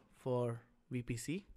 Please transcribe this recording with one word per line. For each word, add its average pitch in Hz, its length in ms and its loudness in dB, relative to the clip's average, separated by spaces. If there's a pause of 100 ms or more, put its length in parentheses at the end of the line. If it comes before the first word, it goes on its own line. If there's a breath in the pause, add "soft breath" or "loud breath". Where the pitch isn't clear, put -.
(180)
for 123 440 2 (280)
V 123 140 0
P 117 120 -2
C. 160 300 -4 (120)